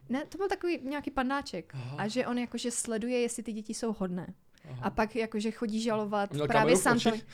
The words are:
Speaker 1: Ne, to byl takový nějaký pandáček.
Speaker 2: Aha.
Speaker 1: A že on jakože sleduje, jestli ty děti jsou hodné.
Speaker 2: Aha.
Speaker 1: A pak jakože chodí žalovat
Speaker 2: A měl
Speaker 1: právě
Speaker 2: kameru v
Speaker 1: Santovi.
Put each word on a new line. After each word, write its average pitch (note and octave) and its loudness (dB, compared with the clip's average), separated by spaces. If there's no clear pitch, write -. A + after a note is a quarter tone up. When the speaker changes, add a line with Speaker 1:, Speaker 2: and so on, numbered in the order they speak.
Speaker 1:
Ne, C4+ -2
to D#4+ -10
byl G4 2
takový F4 0
nějaký C#4+ -4
pandáček. C4 -2
Speaker 2:
Aha. C3 -6
Speaker 1:
A F#3+ -2
že A#3+ 0
on A#3+ 0
jakože A#3+ -2
sleduje, A#3+ 0
jestli A#3 0
ty A3+ -6
děti A3 -6
jsou A3 -2
hodné. F3+ -2
Speaker 2:
Aha. B2+ -8
Speaker 1:
A G3 -2
pak G#3 0
jakože A3 0
chodí A3 -2
žalovat G#3+ 0
Speaker 2:
A - -4
měl - 0
Speaker 1:
právě A3+ 6
Speaker 2:
kameru - 8
v - 2
Speaker 1:
Santovi. A3 4